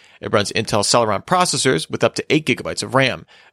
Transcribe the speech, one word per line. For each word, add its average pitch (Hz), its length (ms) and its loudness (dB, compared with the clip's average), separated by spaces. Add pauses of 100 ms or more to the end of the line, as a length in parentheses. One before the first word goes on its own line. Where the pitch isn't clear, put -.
(200)
It 101 120 -6
runs 104 180 0
Intel 107 320 0
Celeron 110 420 2
processors 156 640 0
with - 140 -4
up 117 140 2
to - 180 0
eight 156 120 2
gigabytes 98 360 -4
of 104 140 -4
ram. 117 280 0 (280)